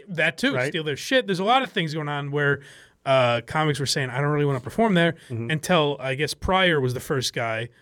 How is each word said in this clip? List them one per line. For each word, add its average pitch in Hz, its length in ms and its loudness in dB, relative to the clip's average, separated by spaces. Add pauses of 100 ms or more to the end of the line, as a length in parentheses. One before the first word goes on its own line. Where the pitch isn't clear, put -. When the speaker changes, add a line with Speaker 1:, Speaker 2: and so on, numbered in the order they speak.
Speaker 1:
that 165 300 0
too, 269 160 0
Speaker 2:
Right? 127 140 0
Speaker 1:
steal 160 160 -4
their 147 120 -4
shit. 254 300 0
There's 185 140 -2
a 190 40 -2
lot 247 180 4
of - 100 -6
things 160 220 -2
going 156 140 -6
on 143 220 -6
where, 143 300 2 (440)
uh, 123 420 4
comics 151 340 0
were 139 60 -4
saying, 131 240 -2
"I 127 100 -4
don't 147 100 0
really 147 140 2
wanna 139 160 0
perform 220 340 0
there," 170 200 4 (160)
Speaker 2:
Mm-hmm. 117 200 -6
Speaker 1:
until, 156 500 0
I 131 140 -4
guess, 139 200 -4
Pryor 185 460 2
was 127 140 0
the 123 60 -8
first 131 320 -4
guy 113 360 -4 (140)